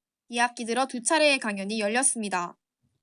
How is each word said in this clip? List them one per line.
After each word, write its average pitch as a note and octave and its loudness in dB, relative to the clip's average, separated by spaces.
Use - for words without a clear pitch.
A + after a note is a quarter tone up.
이 A#3+ -6
학기 A#3+ 0
들어 A#3 0
두 B3+ -8
차례의 D4+ 4
강연이 G3+ -4
열렸습니다. G#3 0